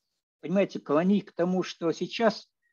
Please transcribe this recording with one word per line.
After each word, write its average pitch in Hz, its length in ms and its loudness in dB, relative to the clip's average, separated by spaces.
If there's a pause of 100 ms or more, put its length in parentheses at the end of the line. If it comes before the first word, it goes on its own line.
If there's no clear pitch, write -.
(420)
понимаете, 185 380 -2
клонить 180 460 2
к - 80 -20
тому, 180 300 0
что - 280 -4
сейчас, - 580 -2 (240)